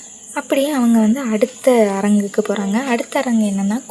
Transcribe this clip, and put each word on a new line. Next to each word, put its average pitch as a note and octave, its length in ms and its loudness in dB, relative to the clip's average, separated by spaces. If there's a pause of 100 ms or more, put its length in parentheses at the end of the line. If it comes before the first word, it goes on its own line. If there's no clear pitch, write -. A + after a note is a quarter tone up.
(340)
அப்படியே C#4 360 -2
அவங்க A#3 300 2
வந்து A3 200 2
அடுத்த A#3 720 2 (100)
அரங்குக்கு G#3 460 0
போறாங்க. G3+ 260 -4
அடுத்த B3+ 460 -2
அரங்கு A#3 260 0
என்னன்னா, G3 460 -2